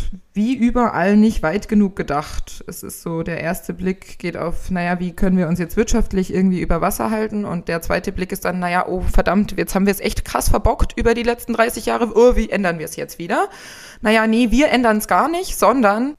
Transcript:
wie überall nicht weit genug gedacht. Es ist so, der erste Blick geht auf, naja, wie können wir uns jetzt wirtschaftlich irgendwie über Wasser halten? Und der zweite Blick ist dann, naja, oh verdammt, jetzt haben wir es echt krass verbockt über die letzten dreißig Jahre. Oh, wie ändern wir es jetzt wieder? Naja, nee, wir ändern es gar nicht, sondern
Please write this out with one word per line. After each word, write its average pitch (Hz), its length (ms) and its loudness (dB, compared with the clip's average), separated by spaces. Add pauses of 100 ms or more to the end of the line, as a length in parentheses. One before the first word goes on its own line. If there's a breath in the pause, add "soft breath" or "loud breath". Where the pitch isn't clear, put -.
(340)
wie 220 220 0
überall 220 600 2
nicht 214 280 4
weit 170 240 -2
genug 208 280 2
gedacht. - 720 -6
Es - 160 -14
ist - 220 -14
so, 165 180 -6
der 165 200 -8
erste 175 340 -6
Blick 185 420 -8
geht 170 200 -8
auf, - 340 -4
naja, 175 280 -2
wie 180 160 -6
können 190 220 2
wir 180 100 2
uns 175 120 -2
jetzt 170 180 -6
wirtschaftlich 214 560 0
irgendwie 185 280 2
über 165 200 0
Wasser 208 300 -2
halten? 214 340 -4
Und 175 220 -8
der 170 160 -4
zweite 180 280 -2
Blick 185 200 -6
ist 196 120 -8
dann, 180 140 -4
naja, 180 300 -2
oh 185 140 -4
verdammt, 190 540 2
jetzt 170 200 -2
haben 190 100 2
wir 202 80 4
es - 80 -10
echt - 240 -4
krass - 240 0
verbockt - 480 2
über 233 160 4
die 233 80 -2
letzten 240 320 -2
dreißig 233 320 0
Jahre. 226 300 0
Oh, 240 200 8
wie 214 140 2
ändern 180 300 -2
wir 151 60 -10
es - 100 -12
jetzt 147 240 -10
wieder? 247 300 -2 (520 loud breath)
Naja, 220 240 4
nee, 226 240 4
wir 254 220 4
ändern 233 260 4
es 214 100 -6
gar 196 220 2
nicht, 349 300 -4
sondern 226 600 2